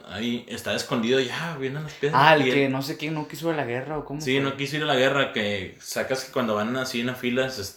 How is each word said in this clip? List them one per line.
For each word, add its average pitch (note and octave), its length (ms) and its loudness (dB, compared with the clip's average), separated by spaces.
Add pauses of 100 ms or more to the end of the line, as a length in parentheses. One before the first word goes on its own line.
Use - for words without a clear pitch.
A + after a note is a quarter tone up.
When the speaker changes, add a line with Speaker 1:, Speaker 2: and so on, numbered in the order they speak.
Speaker 1:
ahí, A#2 420 -4
estaba G#2+ 280 -4
escondido B2 420 2
ya, C#3+ 400 -2
viendo C3+ 220 -4
las D#3 140 -10
piedras C#3+ 280 2
Speaker 2:
Ah, D#3 120 10
el D3 120 6
Speaker 1:
y B2+ 40 4
él B2+ 40 4
Speaker 2:
que C#3 140 4
no C3+ 140 -2
sé D3+ 160 -6
qué, D3+ 120 -6
no D3+ 160 -6
quiso D#3 220 -6
ir E3 60 2
a - 20 -4
la C#3+ 80 -2
guerra C3 340 -4
o C#3 60 -6
cómo D3 160 -8
Speaker 1:
Sí, C3 140 0
Speaker 2:
fue. C#3 100 2
Speaker 1:
no C3+ 140 -2
quiso C3 180 -4
ir C#3+ 60 -2
a D#3 40 -2
la C#3+ 100 2
guerra, C3+ 360 4
que G#2 480 -2
sacas C3 440 -4
que - 80 -16
cuando A#2 220 0
van G#2+ 220 0
así B2+ 240 -4
en A#2+ 80 -2
una B2+ 80 -4
fila, B2 320 0
se, G#2 160 -8 (120)